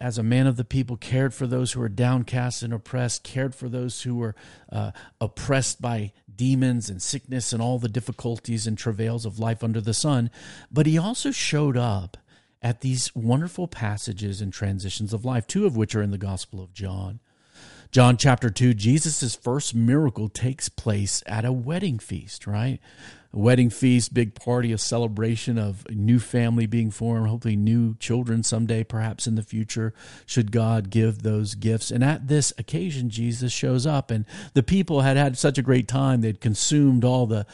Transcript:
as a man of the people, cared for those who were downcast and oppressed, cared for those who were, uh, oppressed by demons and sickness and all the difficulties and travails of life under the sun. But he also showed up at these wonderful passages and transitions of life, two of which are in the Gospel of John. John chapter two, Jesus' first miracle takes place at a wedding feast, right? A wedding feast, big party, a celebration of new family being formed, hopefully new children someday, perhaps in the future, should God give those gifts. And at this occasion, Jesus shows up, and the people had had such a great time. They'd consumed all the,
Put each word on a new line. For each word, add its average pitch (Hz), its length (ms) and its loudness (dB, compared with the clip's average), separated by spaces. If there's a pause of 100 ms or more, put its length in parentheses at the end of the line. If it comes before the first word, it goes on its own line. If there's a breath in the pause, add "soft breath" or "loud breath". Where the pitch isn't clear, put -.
as 120 160 -4
a 113 60 -2
man 123 220 4
of 127 120 2
the 120 80 -2
people, 123 320 -2
cared 131 360 0
for 131 140 -4
those 127 240 -2
who 127 80 -6
were 117 100 -2
downcast 123 720 0
and 113 100 -4
oppressed, 120 500 -4
cared 131 320 -6
for 127 140 -10
those 123 320 -6
who 123 140 -4
were, 117 200 -4 (340 loud breath)
uh, 104 220 -4 (300 loud breath)
oppressed - 600 -2
by 113 300 -4 (220 soft breath)
demons 123 560 2
and 90 120 -8
sickness 127 500 -6
and 113 100 -2
all 123 180 0
the 117 100 -2
difficulties 113 760 -6
and 110 120 -2
travails 113 480 -4
of 101 140 -8
life 113 220 -2
under 113 200 -2
the 110 120 -2
sun. 127 380 2 (400 loud breath)
But 147 140 4
he 156 120 4
also 226 340 -2
showed 147 440 0
up 101 400 -2 (460 soft breath)
at 120 200 -4
these 127 340 -2
wonderful 135 540 0
passages 104 720 -6
and 98 100 -4
transitions 98 640 -4
of 110 100 -4
life, 123 240 -2
two 202 180 0
of 139 120 2
which 110 180 0
are 107 60 2
in 101 100 0
the 101 60 -4
Gospel 95 440 -8
of 92 120 -18
John. 95 480 -8 (720 loud breath)
John 123 260 8
chapter 123 320 4
two, 123 240 4
Jesus' 123 640 2
first 131 380 -4
miracle 117 560 2
takes - 400 -4
place 101 560 -2
at 110 200 -4
a 127 60 0
wedding 139 460 -2
feast, - 480 -12
right? 110 340 -2 (520 loud breath)
A - 60 -6
wedding 120 320 6
feast, 123 440 2
big 117 220 2
party, 120 360 -2
a 110 60 -2
celebration 113 800 -2
of 101 300 -4
new 110 300 4
family 117 460 0
being 113 240 0
formed, 113 380 -2
hopefully 113 280 0
new 110 400 2
children 117 480 0
someday, 113 400 0
perhaps 110 440 -4
in 113 80 0
the 107 80 -2
future, 110 500 -4 (320 loud breath)
should 107 260 0
God 113 400 2
give 110 300 2
those 107 340 -2
gifts. 113 360 -2
And 120 120 2
at 139 240 0
this 147 300 2
occasion, 147 520 -4
Jesus 117 420 -2
shows 127 340 0
up, 143 240 0
and 110 160 0 (280 loud breath)
the 135 100 4
people 170 380 4
had 135 160 4
had 139 200 2
such 139 220 2
a 123 40 0
great 127 240 4
time. 131 340 2
They'd 110 200 -2
consumed 131 640 4
all 127 240 4
the, 107 260 0